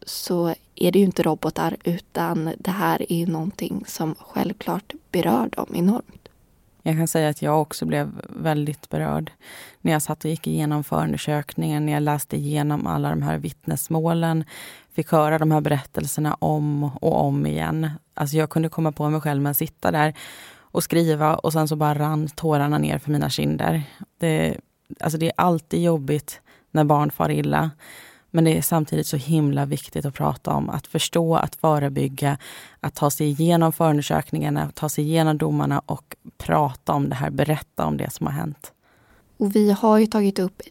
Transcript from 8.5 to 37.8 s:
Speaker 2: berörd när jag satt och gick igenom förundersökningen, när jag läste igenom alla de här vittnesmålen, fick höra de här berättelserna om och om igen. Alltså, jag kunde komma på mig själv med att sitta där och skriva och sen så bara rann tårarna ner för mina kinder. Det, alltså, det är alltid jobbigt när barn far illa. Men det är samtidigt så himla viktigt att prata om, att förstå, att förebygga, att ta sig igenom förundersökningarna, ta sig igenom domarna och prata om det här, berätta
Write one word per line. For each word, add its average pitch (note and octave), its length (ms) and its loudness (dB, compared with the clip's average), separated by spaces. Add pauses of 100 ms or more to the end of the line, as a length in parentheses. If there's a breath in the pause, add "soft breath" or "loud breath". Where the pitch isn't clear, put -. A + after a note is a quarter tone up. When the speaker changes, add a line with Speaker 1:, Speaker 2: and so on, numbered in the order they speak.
Speaker 2:
berörd D#3 420 -2 (500 loud breath)
när E3 100 0
jag D#3 100 2
satt - 240 -6
och D#3 40 0
gick D#3+ 180 -4
igenom D3+ 360 0
förundersökningen, D#3 1040 -2
när D3+ 80 0
jag D3 100 0
läste D3 340 -2
igenom D3 500 -2
alla D3 220 -2
de D#3 120 -2
här D#3 160 -2
vittnesmålen, D#3+ 1080 -2 (500 loud breath)
fick - 180 -4
höra D#3 280 4
de D#3 120 4
här D#3 100 4
berättelserna D3+ 720 -2
om D3+ 500 0
och D3 380 0
om C#3+ 240 2
igen. D#3 440 -2 (240)
Alltså, D3+ 240 -2
jag D#3 120 2
kunde D#3+ 200 0
komma D#3+ 220 -2
på D3 180 -2
mig D#3 120 0
själv D3 200 0
med C#3+ 80 0
att C#3+ 80 -2
sitta - 340 -2
där D3+ 220 2 (440 loud breath)
och - 260 -4
skriva D#3 520 2
och - 180 -2
sen D#3 140 2
så D#3 80 -2
bara D3+ 240 0
rann D3+ 280 0
tårarna D3 500 0
ner D3 220 0
för D3 120 -4
mina D3 180 0
kinder. D3+ 540 0 (360 loud breath)
Det, D#3+ 380 0 (420)
alltså, D#3+ 180 -2
det D#3+ 80 0
är E3 120 0
alltid E3+ 460 2
jobbigt D3 580 -2 (300 soft breath)
när D#3 120 4
barn D3 280 4
far D#3 200 0
illa. D3 380 0 (640 loud breath)
Men E3 120 4
det D#3+ 140 6
är E3 40 0
samtidigt D#3 460 0
så D#3 100 -2
himla C#3+ 480 2
viktigt C#3+ 400 -6
att C#3 80 -4
prata C#3+ 380 -2
om, C#3+ 180 0
att - 180 -6
förstå, E3 480 0
att - 200 0
förebygga, C#3 800 0 (420 loud breath)
att - 160 -6
ta D3 140 2
sig D3+ 180 0
igenom D#3+ 460 4
förundersökningarna, D3+ 1000 0
ta D3+ 160 -4
sig D3+ 140 -2
igenom D#3 340 2
domarna D3 480 0
och - 300 -10 (220)
prata D#3 560 0
om C#3+ 160 0
det C#3 60 -2
här, C#3 140 -4
berätta D3 560 -2